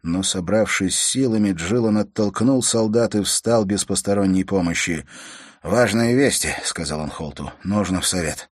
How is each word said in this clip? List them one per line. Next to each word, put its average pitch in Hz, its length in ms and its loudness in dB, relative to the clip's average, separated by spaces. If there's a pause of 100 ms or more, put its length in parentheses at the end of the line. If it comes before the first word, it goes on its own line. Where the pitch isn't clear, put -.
Но, 87 200 -2
собравшись 95 720 0
с - 140 -2
силами, 110 420 2
Джилан 107 460 2
оттолкнул 110 640 0
солдат 110 520 2
и 104 80 2
встал 113 440 0
без 98 180 0
посторонней 98 600 0
помощи. 85 640 -2 (560)
"Важные 117 540 2
вести", — 110 380 2 (100)
сказал 78 360 -6
он 73 100 -6
Холту. 73 420 -10 (120)
"Нужно 92 360 0
в - 60 -4
совет. 82 480 -4